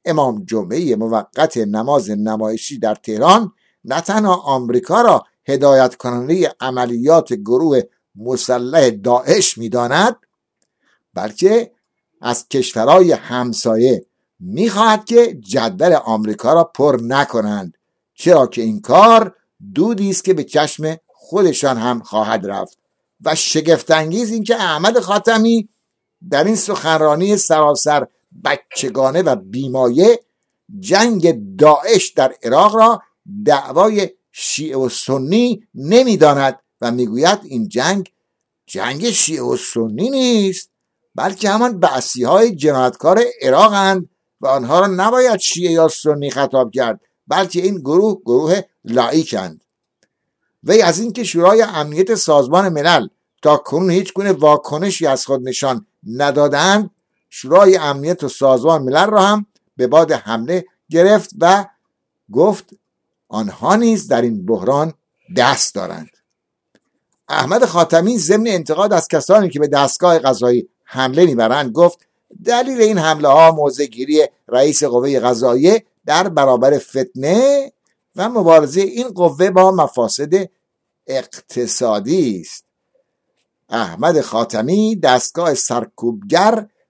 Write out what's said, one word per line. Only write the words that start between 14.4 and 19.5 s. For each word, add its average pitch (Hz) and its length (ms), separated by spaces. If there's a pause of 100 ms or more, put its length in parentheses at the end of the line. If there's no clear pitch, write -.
می‌خواهد 208 640
که 233 300
جدول 113 580
آمریکا 110 600
را 165 120
پر 139 380
نکنند، 110 760 (380)
چرا 156 320
که 120 160
این 107 180
کار 214 540 (400)